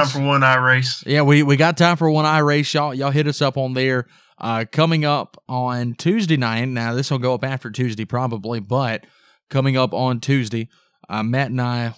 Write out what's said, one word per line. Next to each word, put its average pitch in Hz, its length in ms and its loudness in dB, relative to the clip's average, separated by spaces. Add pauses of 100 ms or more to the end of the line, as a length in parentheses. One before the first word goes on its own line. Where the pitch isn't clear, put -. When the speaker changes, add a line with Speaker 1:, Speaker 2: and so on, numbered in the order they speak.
Speaker 1:
time - 20 -2
for 139 200 -4
one 139 140 2
eye 131 140 6
race. 127 500 0
Speaker 2:
Yeah, 147 160 2
we, 147 220 6
we 143 140 4
got 160 200 2
time 170 180 4
for 160 140 2
one 156 160 2
eye 156 140 2
race. 147 340 0
Y'all, 147 180 0
y'all 135 200 -2
hit 147 160 2
us 147 120 -4
up 139 160 0
on 131 180 -4
there. 131 340 0 (320)
Uh, 113 320 -4
coming 160 340 2
up 147 320 -4 (100)
on 123 460 -4
Tuesday 170 440 0
night. 117 320 -2
Now, 117 260 -4
this 135 160 -4
will 139 80 -2
go 123 160 0
up 117 80 -6
after 131 260 -8
Tuesday 110 360 -4
probably, 117 540 -6
but 113 460 -2 (460)
coming 135 260 0
up 127 160 0
on 123 260 -2
Tuesday, 117 480 -2 (400)
uh, 104 140 -6
Matt 123 300 -2
and 127 100 -2
I 120 360 -4